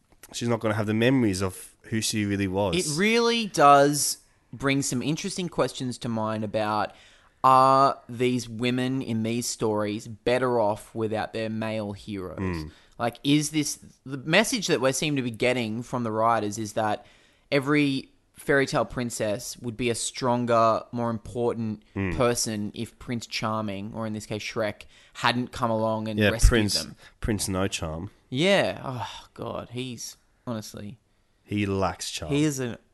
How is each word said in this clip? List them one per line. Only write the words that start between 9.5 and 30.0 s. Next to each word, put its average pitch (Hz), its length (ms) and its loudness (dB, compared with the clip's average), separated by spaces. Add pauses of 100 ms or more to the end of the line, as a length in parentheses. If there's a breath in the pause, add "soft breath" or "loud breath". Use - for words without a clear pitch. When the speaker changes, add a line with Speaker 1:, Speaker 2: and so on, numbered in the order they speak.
Speaker 2:
better 120 520 0
off 107 360 0
without 107 380 -2
their 110 160 -4
male 110 440 -4
heroes? 95 460 -10
Speaker 1:
Mm. 85 320 -4 (260 soft breath)
Speaker 2:
Like, 117 260 -4
is 147 260 2
this, 151 280 -2 (280)
the 135 120 -10
message 180 500 0
that 139 140 2
we 131 120 4
seem 151 240 -2
to 131 40 0
be 120 80 -4
getting 120 540 -2
from 123 200 -6
the 113 80 -4
writers 110 460 0
is 110 160 -8
that 107 320 -2 (460 soft breath)
every 139 580 2 (260)
fairy 139 300 2
tale 127 200 0
princess 117 720 -4
would 117 180 -8
be 123 120 0
a 113 60 0
stronger, 117 840 2 (100)
more 120 180 -2
important 113 760 -4 (120)
Speaker 1:
Mm. 95 220 0
Speaker 2:
person 117 560 0
if - 240 -10
Prince 120 300 -8
Charming, 110 680 -6
or 110 140 -6
in 107 60 -6
this 107 120 -8
case 107 180 -6
Shrek, 107 400 -6 (320 soft breath)
hadn't 123 360 0
come 120 200 -2
along 110 360 0
and 107 120 -4
Speaker 1:
Yeah, 104 100 6
Speaker 2:
rescued 110 200 8
Speaker 1:
Prince, 110 320 4
Speaker 2:
them. - 140 -12 (260 loud breath)
Speaker 1:
Prince 107 260 -2
No 95 200 0
Charm. 82 420 -6 (200)
Speaker 2:
Yeah. 147 540 2
Oh, 123 240 -8 (260 loud breath)
God. 95 380 -10
He's, 123 460 -10 (300)